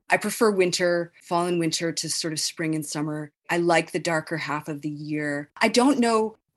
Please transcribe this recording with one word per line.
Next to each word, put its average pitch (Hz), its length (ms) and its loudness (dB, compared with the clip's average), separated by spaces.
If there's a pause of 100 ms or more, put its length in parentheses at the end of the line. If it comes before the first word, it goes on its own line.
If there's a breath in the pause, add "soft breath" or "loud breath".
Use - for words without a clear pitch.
I 180 80 4
prefer 208 340 2
winter, 175 720 2
fall 175 240 0
and 180 160 0
winter 165 320 -2
to 160 160 -6
sort 156 240 -4
of 151 80 -4
spring 160 340 -4
and 156 120 -4
summer. 151 440 -6 (200)
I 170 80 2
like 170 340 2
the 180 60 -2
darker 160 400 -2
half 147 300 -6
of 147 120 -8
the 151 80 -6
year. 147 720 -6
I 226 100 4
don't 247 300 4
know 220 400 2 (180)